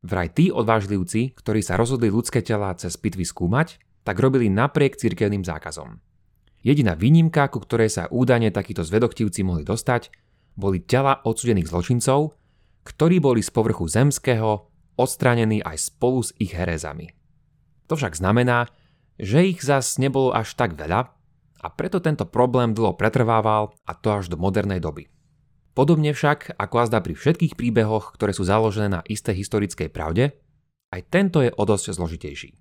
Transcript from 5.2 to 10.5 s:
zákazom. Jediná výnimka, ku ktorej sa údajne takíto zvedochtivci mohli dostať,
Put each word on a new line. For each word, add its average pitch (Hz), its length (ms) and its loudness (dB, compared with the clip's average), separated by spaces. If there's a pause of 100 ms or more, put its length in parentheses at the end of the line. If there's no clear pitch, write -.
zákazom. 76 540 -10 (640)
Jediná 123 320 4
výnimka, 147 580 4
ku 117 80 -6
ktorej 110 300 0
sa 92 140 -4 (100)
údajne 117 400 2
takíto 92 320 -4
zvedochtivci 104 580 0
mohli 85 220 -2
dostať, 120 480 -4 (420)